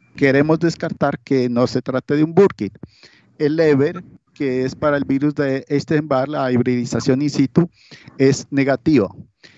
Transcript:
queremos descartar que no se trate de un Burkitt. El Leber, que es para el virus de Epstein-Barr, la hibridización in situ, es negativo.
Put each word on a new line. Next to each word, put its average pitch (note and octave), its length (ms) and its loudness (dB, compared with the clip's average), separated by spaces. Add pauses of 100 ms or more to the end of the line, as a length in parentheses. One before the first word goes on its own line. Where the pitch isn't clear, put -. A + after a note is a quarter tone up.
(160)
queremos C#3+ 440 2
descartar D#3+ 600 -4
que C3 280 0
no A#2+ 200 2
se B2 140 -4
trate B2+ 340 -4
de D3+ 80 2
un D#3+ 120 -2
Burkitt. F3 420 2 (640)
El D3+ 160 0
Leber, D#3+ 480 2 (320)
que B2+ 280 -4
es C3 120 -6
para D3 220 -2
el C#3 80 -4
virus C3+ 280 -2
de C3+ 340 -4
Epstein-Barr, C#3+ 600 -2
la C#3+ 240 -4
hibridización B2 720 0
in D3 80 -2
situ, C#3+ 360 0 (520)
es C3+ 320 2
negativo. C3+ 680 0 (400)